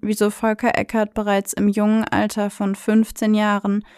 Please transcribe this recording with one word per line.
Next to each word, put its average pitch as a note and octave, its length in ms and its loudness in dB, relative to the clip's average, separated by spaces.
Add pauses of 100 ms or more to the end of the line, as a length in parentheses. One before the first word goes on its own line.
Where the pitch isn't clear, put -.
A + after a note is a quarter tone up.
wieso G#3 280 0
Volker A3 480 0
Eckert G#3+ 360 -2
bereits G3+ 400 -2
im G3+ 140 0
jungen G#3+ 360 2
Alter G#3 460 -2
von G3+ 260 -4
fünfzehn A3 580 2
Jahren G#3 520 0 (120)